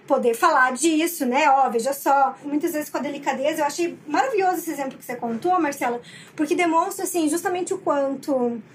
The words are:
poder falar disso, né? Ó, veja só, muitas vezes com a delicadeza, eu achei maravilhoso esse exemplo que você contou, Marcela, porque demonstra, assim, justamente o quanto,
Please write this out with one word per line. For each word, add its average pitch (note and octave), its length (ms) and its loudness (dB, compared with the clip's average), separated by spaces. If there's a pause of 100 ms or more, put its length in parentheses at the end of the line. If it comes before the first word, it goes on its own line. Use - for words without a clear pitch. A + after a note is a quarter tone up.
poder B3 260 2
falar C4 380 4
disso, D#4 520 0
né? C4+ 240 2
Ó, C4+ 220 4
veja A#3 220 0
só, C4+ 420 2 (100)
muitas D4+ 280 -2
vezes D4+ 180 -4
com D#4+ 80 -4
a - 20 -4
delicadeza, C#4+ 600 -2
eu D4 40 2
achei E4+ 320 -2 (100)
maravilhoso F#4 520 0
esse E4 140 -8
exemplo C4+ 260 -6
que - 60 -20
você B3 100 -8
contou, A#3+ 460 0
Marcela, C#4 400 -2 (340)
porque D#4+ 220 0
demonstra, F4 480 0
assim, E4 240 0
justamente F4+ 440 -2
o F#4+ 60 -4
quanto, C4+ 840 -2 (140)